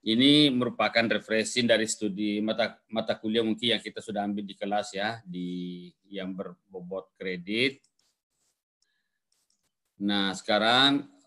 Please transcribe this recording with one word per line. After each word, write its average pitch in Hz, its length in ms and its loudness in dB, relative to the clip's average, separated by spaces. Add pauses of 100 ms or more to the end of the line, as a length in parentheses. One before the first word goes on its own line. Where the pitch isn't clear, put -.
Ini 139 480 6
merupakan 117 560 2
refreshing 110 640 0
dari 110 160 6
studi 104 560 -2
mata, 110 480 -2
mata 110 240 -4
kuliah 110 320 0
mungkin 110 320 0
yang 92 60 -8
kita 104 180 -12
sudah 101 240 -4
ambil 101 160 -4
di 98 160 -14
kelas 104 400 -4
ya, 110 240 -4
di 90 640 -8 (240)
yang 95 240 -8
berbobot 92 800 -12
kredit. 98 640 -4 (2250)
Nah, 101 320 0
sekarang, 123 720 2 (220)